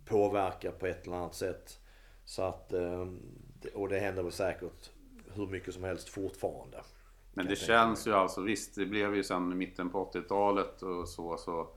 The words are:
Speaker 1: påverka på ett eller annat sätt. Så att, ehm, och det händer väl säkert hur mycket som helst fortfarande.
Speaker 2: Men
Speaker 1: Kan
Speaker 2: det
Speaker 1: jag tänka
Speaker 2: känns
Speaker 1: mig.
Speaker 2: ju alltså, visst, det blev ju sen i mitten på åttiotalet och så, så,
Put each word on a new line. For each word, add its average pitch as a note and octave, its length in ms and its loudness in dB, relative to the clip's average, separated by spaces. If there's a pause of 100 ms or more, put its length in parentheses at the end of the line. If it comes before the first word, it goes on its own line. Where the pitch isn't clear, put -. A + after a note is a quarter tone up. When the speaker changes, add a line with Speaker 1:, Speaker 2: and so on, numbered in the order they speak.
Speaker 1:
påverka G2+ 680 4
på F#2 160 -4
ett E2+ 200 -4
eller F2+ 100 -4
annat F2 180 -4
sätt. - 440 -6 (460)
Så - 160 -6
att, F#2 320 -4
ehm, F2+ 460 -2 (540)
och G2 160 -2
det F#2+ 100 2
händer F#2+ 240 0
väl F2 80 -2
säkert F2 580 -4 (440)
hur G2+ 140 -4
mycket F#2 260 -6
som F2+ 100 -10
helst F2+ 260 -4
fortfarande. F2+ 680 -4 (560)
Speaker 2:
Men F#2 120 0
Speaker 1:
Kan - 0 -
Speaker 2:
det F#2+ 60 2
Speaker 1:
jag G2+ 80 2
tänka G2 140 4
Speaker 2:
känns A2+ 320 6
Speaker 1:
mig. G#2+ 100 6
Speaker 2:
ju G2 40 10
alltså, F#2 220 2
visst, G2+ 340 -2
det G2 100 0
blev G#2 300 2
ju G2 80 2
sen F2+ 280 0
i F2+ 40 -2
mitten F2+ 340 -2
på F#2+ 120 -2
åttiotalet G2 800 2
och F2 260 -4
så, E2+ 300 -6
så, E2 400 -4